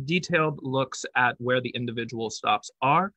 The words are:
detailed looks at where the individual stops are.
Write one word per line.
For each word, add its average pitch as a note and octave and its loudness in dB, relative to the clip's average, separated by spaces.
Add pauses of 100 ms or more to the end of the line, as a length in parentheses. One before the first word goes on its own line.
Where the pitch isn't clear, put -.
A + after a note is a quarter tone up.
detailed D#3 2
looks C3 -2 (100)
at B2 4
where B2 2
the B2+ -4
individual A#2 -6
stops G#2+ -2 (120)
are. D#3+ 2